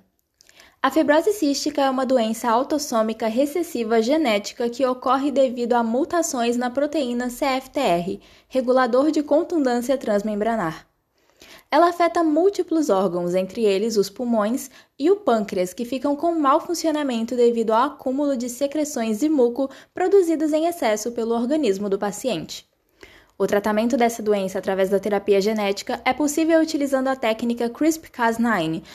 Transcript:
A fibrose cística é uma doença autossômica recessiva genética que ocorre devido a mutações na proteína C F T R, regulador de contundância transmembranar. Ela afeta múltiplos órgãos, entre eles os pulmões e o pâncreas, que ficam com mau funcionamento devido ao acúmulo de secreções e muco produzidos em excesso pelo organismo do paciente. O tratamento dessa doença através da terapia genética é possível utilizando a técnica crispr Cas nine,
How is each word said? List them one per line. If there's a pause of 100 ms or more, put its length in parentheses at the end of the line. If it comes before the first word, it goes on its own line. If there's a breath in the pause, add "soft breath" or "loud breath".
(800 soft breath)
A
fibrose
cística
é
uma
doença
autossômica
recessiva
genética
que
ocorre
devido
a
mutações
na
proteína
C
F
T
R, (260 soft breath)
regulador
de
contundância
transmembranar. (840 loud breath)
Ela
afeta
múltiplos
órgãos,
entre
eles
os
pulmões (300 loud breath)
e
o
pâncreas,
que
ficam
com
mau
funcionamento
devido
ao
acúmulo
de
secreções
e
muco (280 loud breath)
produzidos
em
excesso
pelo
organismo
do
paciente. (680 loud breath)
O
tratamento
dessa
doença
através
da
terapia
genética
é
possível
utilizando
a
técnica
crispr
Cas
nine, (140 loud breath)